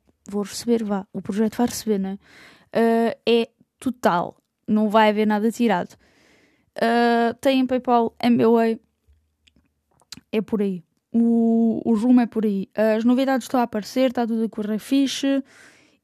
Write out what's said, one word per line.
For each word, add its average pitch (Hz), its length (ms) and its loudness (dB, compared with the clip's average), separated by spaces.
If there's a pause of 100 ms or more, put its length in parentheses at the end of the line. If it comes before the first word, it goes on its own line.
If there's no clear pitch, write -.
(280)
vou 202 160 -6
receber, 226 400 -4
vá, 202 280 -4
o 190 100 -10
projeto 214 360 -4
vai 240 100 0
receber, 214 320 -4
não 190 120 -6
é? 202 80 -10 (520)
Eh, 226 460 0 (100)
é 233 220 0 (280)
total, - 600 -2 (280)
não 214 240 0
vai 214 200 4
haver 214 180 0
nada 214 240 0
tirado. 208 440 -2 (800)
Eh, 233 680 0
têm 262 260 2
PayPal, 247 560 0
M 240 140 4
B 233 100 4
Way, 226 320 2 (1500)
é 214 100 -2
por 202 200 -4
aí. 190 200 -4 (300)
O, 226 760 2
o 233 80 0
rumo 247 280 4
é 233 40 2
por 220 200 -4
aí. 196 280 -2
As 220 300 0
novidades 254 420 0
estão 262 140 -2
a 240 40 0
aparecer, 240 460 -2
está 240 160 -4
tudo 226 200 -2
a 214 40 -6
correr 214 300 -6
fixe 269 640 -2 (600)